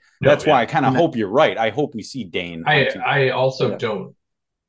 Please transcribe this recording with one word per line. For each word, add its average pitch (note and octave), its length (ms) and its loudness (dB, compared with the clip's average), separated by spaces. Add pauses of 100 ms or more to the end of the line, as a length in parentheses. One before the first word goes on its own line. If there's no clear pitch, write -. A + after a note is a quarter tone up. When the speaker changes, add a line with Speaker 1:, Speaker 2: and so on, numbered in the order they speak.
(220)
Speaker 1:
No, C3+ 80 6
Speaker 2:
that's D3 160 4
Speaker 1:
yeah. D3+ 60 4
Speaker 2:
why B2 100 4
I G#2+ 40 -2
kinda C#3+ 220 0
Speaker 3:
And C3 80 2
Speaker 2:
hope E3 180 2
you're G#2+ 140 -2
right. A2 300 2
I A2+ 100 0
hope C#3+ 260 -4
we G#2+ 80 -10
see A#2+ 220 -10
Dane F2 420 -8
Speaker 1:
I, D3+ 120 2
Speaker 2:
on C3 80 2
Tuesday. - 140 -6
Speaker 1:
I C3 300 0
also C3 420 0
Speaker 4:
Yeah. - 40 -6
Speaker 1:
don't, G2+ 400 -6 (520)